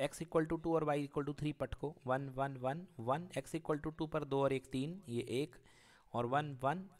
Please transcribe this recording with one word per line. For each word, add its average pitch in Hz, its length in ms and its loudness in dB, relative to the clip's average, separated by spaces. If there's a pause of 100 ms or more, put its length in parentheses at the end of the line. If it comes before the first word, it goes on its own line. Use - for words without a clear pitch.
x 143 220 -2
equal 160 280 2
to 165 60 2
two 165 160 0
और 156 120 4
y 147 140 4
equal 143 280 -2
to 143 120 -4
three 147 200 0
पटको, 139 360 -4 (100)
वन, 131 300 2
वन, 135 220 0
वन, 135 280 -2 (160)
वन, 143 260 0 (100)
x - 180 -4
equal 156 300 0
to 156 140 -2
two 160 120 0
पर 151 140 0
दो 139 180 4
और 135 100 6
एक 131 180 -2
तीन, 156 380 -2
ये 117 160 -2 (160)
एक, 156 140 -4 (580)
और 120 120 2
वन, 139 380 0
वन, 165 220 0 (140)